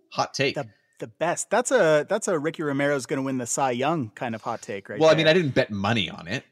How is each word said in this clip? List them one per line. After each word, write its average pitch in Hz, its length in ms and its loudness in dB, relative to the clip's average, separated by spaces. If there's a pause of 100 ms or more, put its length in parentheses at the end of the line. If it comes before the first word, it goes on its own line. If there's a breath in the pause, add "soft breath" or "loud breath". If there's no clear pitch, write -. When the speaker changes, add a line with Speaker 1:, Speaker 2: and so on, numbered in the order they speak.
Speaker 1:
hot - 240 -4
take." 135 220 -2
Speaker 2:
The, 135 140 -6 (320)
the 143 60 -12
best. 156 440 -4
That's 233 200 0
a, 156 380 4
that's 208 200 -2
a 185 100 2
Ricky 156 260 -4
Romero's 143 420 0
gonna 139 160 -2
win 135 160 -4
the 120 80 -6
Cy 135 260 0
Young 131 440 -2
kind 120 180 -6
of 107 80 -10
hot 117 200 -8
take 101 260 -10
right 107 100 -8
Speaker 1:
Well, 156 120 6
I 156 40 8
mean, 156 120 2
Speaker 2:
there. 156 40 6
Speaker 1:
I 175 80 6
didn't 143 160 0
bet 131 160 2
money 101 400 0
on - 160 -14
it. 101 260 -6